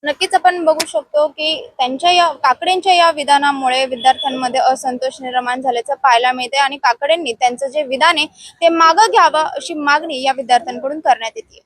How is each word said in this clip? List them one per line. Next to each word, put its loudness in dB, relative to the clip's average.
नक्कीच. -4
आपण 0
बघू 0
शकतो -2
की -6
त्यांच्या -2
या, 2
काकडेंच्या 0
या 4
विधानामुळे 0
विद्यार्थ्यांमध्ये -2
असंतोष -2
निर्माण -4
झाल्याचं -4
पाहायला 4
मिळते -6
आणि 0
काकडेंनी -2
त्यांचं -2
जे -4
विधान 0
आहे -2
ते 4
मागं 4
घ्यावं 4
अशी -4
मागणी -2
या 0
विद्यार्थ्यांकडून -2
करण्यात 0
येते. -20